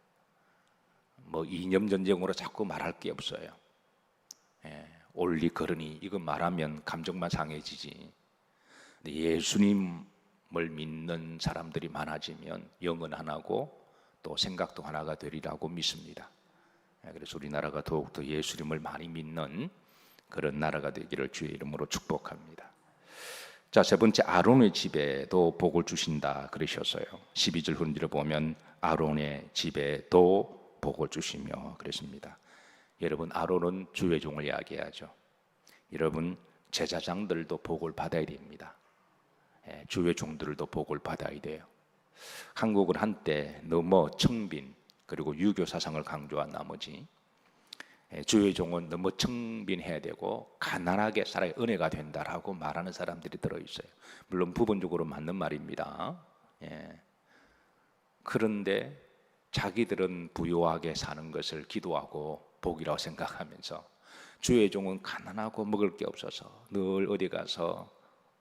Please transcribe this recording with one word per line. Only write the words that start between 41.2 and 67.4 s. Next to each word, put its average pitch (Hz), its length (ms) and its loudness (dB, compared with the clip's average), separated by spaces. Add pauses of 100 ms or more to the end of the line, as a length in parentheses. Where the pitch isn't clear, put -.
돼요. 78 240 -8 (880)
한국은 101 440 4
한때 76 680 0
너무 85 540 6
청빈 80 560 0 (320)
그리고 76 300 -4
유교 95 280 4
사상을 80 380 -4
강조한 73 500 -4
나머지, 80 540 -10 (1040)
예, 76 120 -8
주의 101 320 8
종은 85 340 0
너무 90 280 -2
청빈해야 104 840 -2
되고 92 580 -6
가난하게 98 680 0
살아야 90 320 0
은혜가 101 320 2
된다라고 78 640 -6
말하는 85 360 -4
사람들이 87 480 -8
들어있어요. - 480 -6 (420)
물론 90 260 0
부분적으로 92 500 2
맞는 78 320 -4
말입니다. 78 800 -4 (440)
예. 80 380 -14 (1200)
그런데 110 760 0 (520)
자기들은 92 800 0
부유하게 82 640 2
사는 78 360 -8
것을 76 340 -6
기도하고 76 840 -6 (140)
복이라고 78 340 -2
생각하면서 80 920 -8 (540)
주의 113 300 6
종은 95 320 -4
가난하고 107 640 -6
먹을 104 300 2
게 - 100 -4
없어서 - 640 -10
늘 95 400 0
어디 95 180 0
가서 85 600 -4 (500)